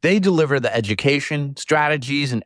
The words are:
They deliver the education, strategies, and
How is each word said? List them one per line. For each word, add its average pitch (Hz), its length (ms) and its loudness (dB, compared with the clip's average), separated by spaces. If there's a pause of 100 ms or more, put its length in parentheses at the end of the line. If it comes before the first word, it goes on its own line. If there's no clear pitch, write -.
They 190 180 2
deliver 160 400 2
the 113 160 -2
education, 139 800 -2
strategies, 143 720 -2
and 113 140 -4